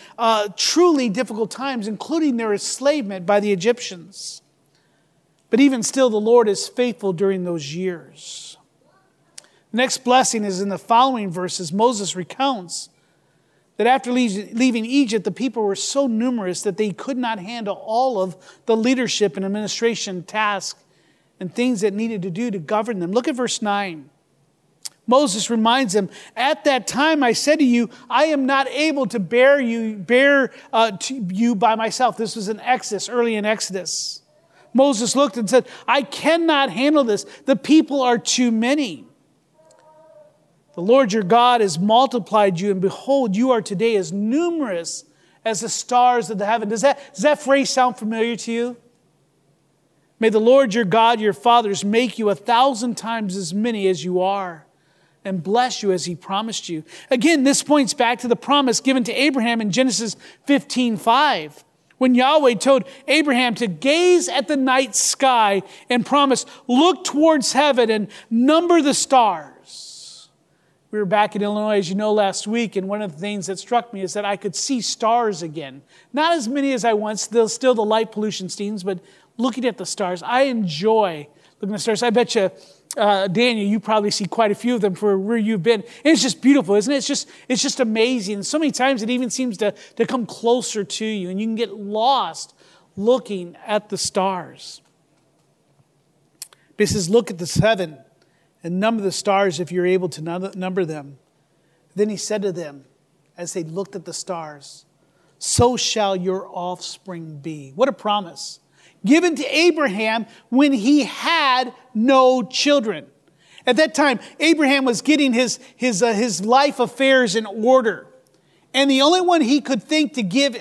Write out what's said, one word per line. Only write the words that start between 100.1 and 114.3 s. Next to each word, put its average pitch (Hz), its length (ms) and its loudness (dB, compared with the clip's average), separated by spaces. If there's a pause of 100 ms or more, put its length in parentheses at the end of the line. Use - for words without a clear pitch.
to 156 120 -14
num-, 180 320 -8
number 185 300 -4
them." 147 340 -12 (800)
Then 208 140 0
he 202 60 -8
said 208 260 -6
to 196 100 -4
them, 147 320 -12 (520)
as 175 180 -12
they 175 100 -6
looked 190 320 -10
at 170 80 -12
the 170 80 -14
stars, 156 720 -12 (560)
"So 240 360 2
shall 202 380 -2
your 185 320 -4
offspring 175 920 -12
be." 143 360 -14
What 233 140 2
a 247 40 -2
promise, - 680 -6 (440)
given 320 320 4
to 277 80 -6
Abraham 233 800 0 (220)
when 277 240 4
he 262 320 4
had 262 680 0 (220)
no 254 480 4
children. 220 640 0 (600)
At 254 100 2
that 311 180 2
time, 269 260 2 (200)